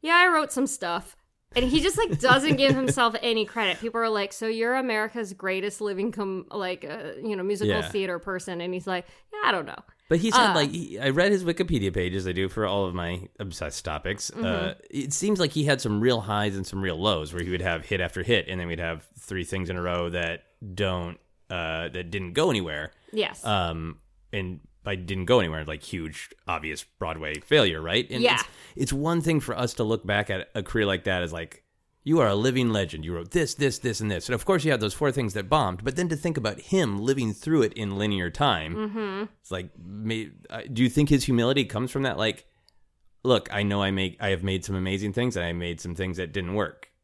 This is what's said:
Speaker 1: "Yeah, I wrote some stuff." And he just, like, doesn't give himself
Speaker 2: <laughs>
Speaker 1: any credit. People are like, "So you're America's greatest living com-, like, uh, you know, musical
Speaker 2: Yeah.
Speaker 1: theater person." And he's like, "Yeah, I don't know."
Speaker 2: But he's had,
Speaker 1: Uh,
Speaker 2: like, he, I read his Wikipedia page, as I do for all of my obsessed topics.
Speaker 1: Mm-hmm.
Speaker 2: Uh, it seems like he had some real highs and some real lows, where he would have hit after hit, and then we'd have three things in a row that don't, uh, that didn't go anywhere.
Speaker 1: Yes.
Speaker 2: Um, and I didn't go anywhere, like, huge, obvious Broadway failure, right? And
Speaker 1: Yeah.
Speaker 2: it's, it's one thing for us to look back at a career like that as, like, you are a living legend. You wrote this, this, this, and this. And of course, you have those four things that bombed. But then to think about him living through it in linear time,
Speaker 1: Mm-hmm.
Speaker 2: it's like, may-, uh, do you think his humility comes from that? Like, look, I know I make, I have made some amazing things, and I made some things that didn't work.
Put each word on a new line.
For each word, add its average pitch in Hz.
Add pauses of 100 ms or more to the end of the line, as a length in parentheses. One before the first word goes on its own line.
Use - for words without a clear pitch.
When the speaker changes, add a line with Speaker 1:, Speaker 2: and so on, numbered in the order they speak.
Speaker 1:
"Yeah, 330
I 359
wrote 311
some 269
stuff." 175 (400)
And 247
he 269
just, 339
like, 359
doesn't 269
give 269
himself 262
Speaker 2:
<laughs> -
Speaker 1:
any 226
credit. 202
People 226
are 226
like, 202
"So 226
you're 226
America's 220
greatest 190
living 202
com-, 196
like, 185
uh, 151 (100)
you 214
know, 185
musical 202
Speaker 2:
Yeah. 214
Speaker 1:
theater 185
person." 180
And 180
he's 180
like, 180 (260)
"Yeah, 427
I -
don't 170
know." - (280)
Speaker 2:
But 170
he's 214
had, 233
Speaker 1:
Uh, 180
Speaker 2:
like, 147
he, -
I 139
read 180
his 190
Wikipedia 165
page, 90
as 92
I 90
do 92
for 107
all 98
of 90
my 90 (100)
obsessed 87
topics. 82
Speaker 1:
Mm-hmm. 113
Speaker 2:
Uh, 85 (160)
it 143
seems 196
like 151
he 151
had 139
some 104
real 120
highs 104
and 95
some 95
real 87
lows, 82
where 87
he 85
would 87
have 85
hit 92
after 87
hit, 117
and 92
then 87
we'd 85
have 82 (120)
three 92
things 92
in 90
a -
row 87
that 85 (320)
don't, 90 (300)
uh, 82
that 90
didn't 92
go 160
anywhere. 80 (200)
Speaker 1:
Yes. -
Speaker 2:
Um, 82 (340)
and 92 (240)
I 101
didn't 92
go 123
anywhere, 78
like, 76
huge, 80 (180)
obvious 78
Broadway 80
failure, 98
right? 90
And 123
Speaker 1:
Yeah. 233
Speaker 2:
it's, 110 (320)
it's 135
one 156
thing 156
for -
us 123
to 123
look 110
back 104
at 95
a 107
career 107
like 95
that 92
as, 82
like, 82 (400)
you 160
are 131
a 101
living 123
legend. 80
You 85
wrote 85
this, 160
this, 135
this, 113
and 110
this. 90
And 123
of 113
course, 180
you 156
have 120
those 107
four 139
things 113
that 101
bombed. 107
But 135
then 180
to 160
think 160
about 107
him 135
living 120
through 151
it 107
in 101
linear 98
time, 85
Speaker 1:
Mm-hmm. 208 (160)
Speaker 2:
it's -
like, 90
may-, 107 (200)
uh, - (100)
do 117
you 127
think 147
his 143
humility 123
comes 120
from 139
that? 120
Like, 110 (760)
look, 123
I 101
know 101
I 98
make, 95
I 104
have 87
made 95
some 98
amazing 95
things, 120
and 87
I 85
made 87
some 87
things 92
that 87
didn't 90
work. 95 (160)